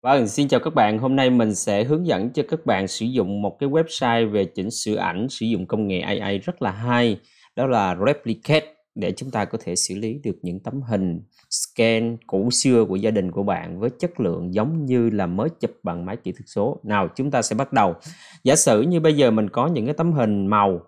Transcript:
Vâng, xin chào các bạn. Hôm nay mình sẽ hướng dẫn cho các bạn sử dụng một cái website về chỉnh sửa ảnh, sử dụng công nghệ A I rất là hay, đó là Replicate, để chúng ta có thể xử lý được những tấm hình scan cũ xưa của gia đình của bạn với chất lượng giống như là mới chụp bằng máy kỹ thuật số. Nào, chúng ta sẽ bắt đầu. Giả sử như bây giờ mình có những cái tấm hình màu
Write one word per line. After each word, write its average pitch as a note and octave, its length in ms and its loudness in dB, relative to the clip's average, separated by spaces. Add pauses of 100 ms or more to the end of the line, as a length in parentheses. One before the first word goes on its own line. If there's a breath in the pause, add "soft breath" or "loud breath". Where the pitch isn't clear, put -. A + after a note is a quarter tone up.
Vâng, B2+ 260 4
xin C#3+ 200 0
chào B2+ 120 4
các D#3 140 -6
bạn. G#2+ 240 4
Hôm C3 180 0
nay C3 140 4
mình A2+ 240 4
sẽ G#2 300 0
hướng D#3 220 0
dẫn A2+ 240 0
cho C#3+ 180 -2
các - 180 -4
bạn G2 220 0
sử - 180 -6
dụng G2+ 360 -2
một G2+ 160 -4
cái C#3 100 -2
website B2+ 600 0
về G2+ 140 2
chỉnh F#2+ 260 -4
sửa G#2+ 260 -4
ảnh, F#2+ 320 -4
sử A2+ 180 -6
dụng G2 200 -2
công G#2+ 220 -2
nghệ F#2 120 -2
A G2 300 -4
I G2+ 80 -2
rất E3+ 240 -8
là G#2+ 80 -2
hay, A#2 500 0 (360 soft breath)
đó B2+ 100 0
là G2+ 300 0 (100)
Replicate, D3 680 0 (200)
để F#2+ 180 -4
chúng B2+ 180 -10
ta A2 140 -2
có F2+ 200 -6
thể E2+ 120 -6
xử - 220 -4
lý A2+ 260 -6
được G#2 180 -4
những F2+ 180 -6
tấm B2+ 220 -8
hình F#2+ 380 -2 (300 soft breath)
scan A2+ 680 0 (100)
cũ G2+ 240 0
xưa A#2+ 340 4
của F#2+ 120 -2
gia G#2+ 140 0
đình G2 200 0
của G2 120 -4
bạn F2 380 -4
với A#2 180 -2
chất - 220 -6
lượng F2 340 -2
giống D3 300 -2
như B2 260 2
là G2+ 160 -2
mới F#2+ 220 -2 (120)
chụp - 100 -2 (120)
bằng F2 240 -6
máy G2 100 -8
kỹ - 160 -8
thuật - 160 -14
số. A2+ 340 -2
Nào, G2+ 340 0
chúng C3+ 140 -2
ta C3 120 2
sẽ A2 140 -4
bắt C3 160 -4
đầu. G2+ 220 4 (500 loud breath)
Giả C3 120 6
sử A2+ 260 4
như E3 180 2
bây D#3 160 4
giờ C3+ 140 6
mình G#2+ 200 2
có B2 160 0
những D3+ 180 -2
cái C#3 100 -2
tấm E3+ 180 0
hình G#2+ 340 2
màu G2+ 420 4